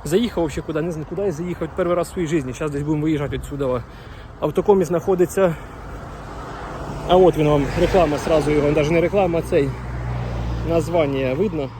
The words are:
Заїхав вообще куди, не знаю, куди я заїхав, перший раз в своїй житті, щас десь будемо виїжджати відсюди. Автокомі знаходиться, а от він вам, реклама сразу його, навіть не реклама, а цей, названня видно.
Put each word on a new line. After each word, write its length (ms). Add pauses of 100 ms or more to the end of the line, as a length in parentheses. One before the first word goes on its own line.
Заїхав 400
вообще 180
куди, 200
не 100
знаю, 180
куди 120
я 100
заїхав, 440
перший 200
раз 120
в 60
своїй 140
житті, 260
щас 180
десь 120
будемо 200
виїжджати 340
відсюди. 460 (560)
Автокомі 440
знаходиться, 720 (1500)
а 80
от 220
він 100
вам, 180 (140)
реклама 380
сразу 340
його, 200
навіть 200
не 100
реклама, 380
а 20
цей, 280 (1000)
названня 640
видно. 360 (100)